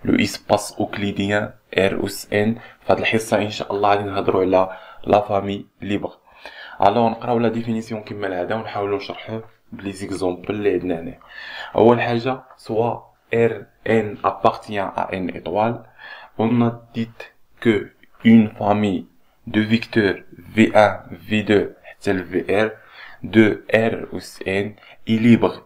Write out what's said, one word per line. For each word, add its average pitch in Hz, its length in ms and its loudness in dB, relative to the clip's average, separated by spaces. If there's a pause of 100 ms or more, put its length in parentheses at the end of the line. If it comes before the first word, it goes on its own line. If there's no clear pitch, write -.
لو - 100 2
إسباس - 640 -2
أوكليديان، 101 680 -4 (280)
ار 95 280 0
أس - 260 -10
ان. 107 220 0
في - 380 -6
هاد 95 60 2
الحصة 107 440 0
إن 104 80 -4
شاء - 220 -8
الله 101 160 0
غادي 101 140 2
نهضروا 95 400 0
على 92 340 2 (300)
لا 104 140 4
فامي 101 460 -4 (160)
ليبر. 101 280 -4 (760)
ألو 113 220 4
نقراو 120 300 -2
لا 117 100 2
ديفينيسيون 113 520 -4
كما 101 260 -8
العادة 90 300 -4
ونحاولوا 101 400 -4
نشرحوه - 480 -10 (280)
بلي 98 200 -10
زيكزومبل 95 640 -6
اللي 101 180 0
عندنا 87 280 -2
هنا. 82 180 -12 (580)
أول 117 240 6
حاجة، 120 420 -4 (140)
سوا 113 440 -4 (340)
ار 117 300 0 (220)
ان 107 380 0
appartient - 760 -2
à - 140 -4
n 92 140 -4 (100)
étoile, 110 400 -2 (600)
on 117 240 4
a 117 80 4 (240)
dit 113 240 -6 (460)
que 104 240 2 (360)
une 113 240 8 (100)
famille 104 460 0 (420)
de 107 140 0
vecteurs 110 580 0 (380)
V 113 180 6
un, 104 180 6 (360)
V 107 140 0
deux 98 240 4 (180)
حتى - 260 -6
ال 92 140 -2
V 90 100 -12 (320)
R 110 40 -4 (680)
de 110 100 8 (280)
R 107 420 0
أس - 300 -14
N 98 200 -2 (440)
est 113 100 2
libre. 113 320 6 (140)